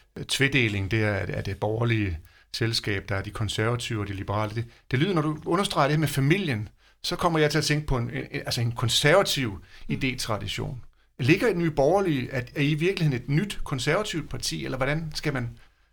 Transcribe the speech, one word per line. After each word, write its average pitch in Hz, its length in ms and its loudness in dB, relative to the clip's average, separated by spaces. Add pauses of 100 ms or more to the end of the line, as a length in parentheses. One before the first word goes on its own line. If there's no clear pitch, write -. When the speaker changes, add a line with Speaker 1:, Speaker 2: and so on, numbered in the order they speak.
(280)
Speaker 1:
tvedeling, 113 640 0
det 110 120 2
er, 104 100 2
er 98 280 -2
det 98 160 -6
borgerlige 107 600 0 (360)
selskab, 110 560 -2
der 101 60 0
er 95 60 -2
de 101 100 -10
konservative 110 680 -2
og 101 60 -4
de 101 60 -6
liberale. 101 420 -2
Det, 117 100 -2 (260)
det 123 80 2
lyder, 190 140 2
når 160 80 4
du 151 240 -2
understreger 170 420 2
det 147 80 4
her 151 40 4
med 151 80 2
familien, 139 640 2 (340)
så - 120 -4
kommer 165 240 2
jeg 151 120 6
til 156 60 2
at 147 60 2
tænke 151 240 0
på 135 100 2
en, 117 60 0 (100)
en, 131 180 -6
altså - 300 -4
en 120 100 2
konservativ 131 880 2 (300)
Speaker 2:
Mm. - 60 -2
Speaker 1:
idétradition. 110 800 -4 (440)
Ligger 151 280 4
i 208 60 2
Nye 170 180 0
Borgerlige, 151 600 2
at, 123 240 -6
er 156 60 -2
I 143 80 2
i 156 40 2
virkeligheden 156 500 0
et - 60 -8
nyt 170 340 0
konservativt 151 640 -2
parti, 135 360 -6
eller 135 120 -4
hvordan 151 380 -2
skal 147 180 -2
man 120 160 -2 (440)